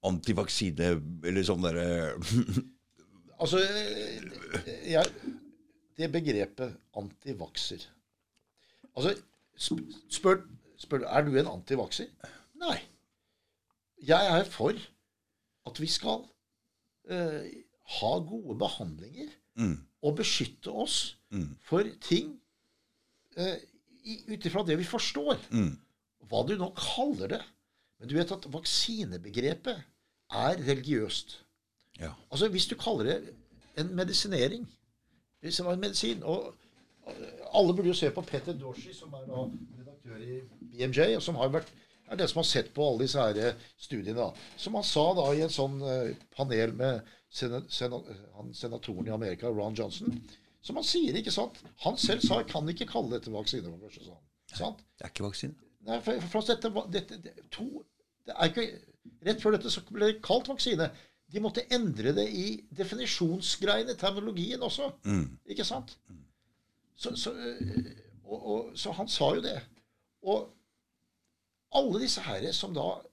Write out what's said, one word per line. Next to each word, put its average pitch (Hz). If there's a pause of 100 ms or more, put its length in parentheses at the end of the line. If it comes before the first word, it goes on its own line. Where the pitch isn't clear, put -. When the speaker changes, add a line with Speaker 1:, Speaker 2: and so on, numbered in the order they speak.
Speaker 1:
antivaksine, 87 (220)
eller 92
sånn 90
der, 85
eh, 85
<laughs> 107 (760)
Speaker 2:
Altså, 165
eh, 202
jeg, 160 (920)
det 156
begrepet 127 (200)
antivakser. 101 (1120)
Altså, 151 (420)
sp-, - (140)
spør, 190 (340)
spør, 131
er 147
du 139
en 135
antivakser? 92 (480)
Nei. 330 (1200)
Jeg 170
er 175
for 175 (880)
at -
vi 156
skal, - (880)
eh, 170 (500)
ha 113
gode 170
behandlinger 104 (260)
Speaker 1:
Mm. 104 (260)
Speaker 2:
og 147
beskytte -
oss - (160)
Speaker 1:
Mm. 76
Speaker 2:
for 180 (180)
ting, 269 (1000)
eh, 180 (480)
i, 220
ut 214
ifra 185
det 160
vi 175
forstår. 285 (140)
Speaker 1:
Mm. 98 (520)
Speaker 2:
Hva 113
du 202
nå 185
kaller 247
det. - (580)
Men 117
du 143
vet 170
at 190
vaksinebegrepet 143 (480)
er 131
religiøst. 131 (640)
Speaker 1:
Ja. 82 (200)
Speaker 2:
Altså, 156
hvis 180
du -
kaller 147
det 151 (440)
en 175
medisinering, 180 (760)
hvis 156
det 175
var 180
en 185
medisin, 202
og, - (500)
og - (380)
alle 185
burde 180
jo 180
se 151
på 180
Peter 151
Doshi, 131
som 156
er 135
da 127 (340)
redaktør 127
i 127 (180)
B 120
M 131
J, 170
og -
som 170
har 131
vært, 151 (400)
er -
den 180
som 165
har 160
sett -
på 139
alle 131
disse 131
her, 107
eh, 113 (240)
studiene, 107
da. 107 (260)
Som 208
han 208
sa 156
da 151
i 151
en 160
sånn, 139
eh, 127 (200)
panel 117
med 123 (300)
sena-, 123
sena-, 123 (320)
han 104
senatoren 117
i 113
Amerika, 110
Ron 107
Johnson, 180 (420)
som -
han 330
sier, 311
ikke 214
sant? - (220)
Han 233
selv -
sa, -
«Jeg -
kan 151
ikke 175
kalle 110 (100)
dette 113
vaksine, 104
for 85
det 101
første», -
sa 90
han. -
Sant? 135 (200)
Speaker 1:
Det -
er -
ikke -
vaksine. 135 (300)
Speaker 2:
Nei, 117
for, 226
for, 175
for 214
dette 226
var, 214
dette, 190
det, - (180)
to, 262 (440)
det -
er 165
ikke, 226 (580)
rett 214
før 214
dette 214
så - (100)
ble 214
det 214
kalt -
vaksine. 240 (420)
De 202
måtte 220
endre 147
det 202
i 208
definisjonsgreiene, 202
terminologien 202
også. 269 (120)
Speaker 1:
Mm. 101 (120)
Speaker 2:
Ikke -
sant? - (120)
Speaker 1:
Mm. 85 (720)
Speaker 2:
Så, 240
så, -
eh, - (340)
og, 107
og, 107
så 202
han 185
sa 143
jo -
det. - (640)
Og 208 (1300)
alle 240
disse 240
her -
som 196
da 143 (260)